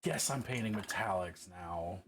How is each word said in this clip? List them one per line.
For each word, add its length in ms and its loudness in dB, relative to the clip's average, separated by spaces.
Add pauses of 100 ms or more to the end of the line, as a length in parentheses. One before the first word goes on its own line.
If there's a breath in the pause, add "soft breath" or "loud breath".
Guess 260 2
I'm 140 0
painting 300 0
metallics 760 0
now. 580 -4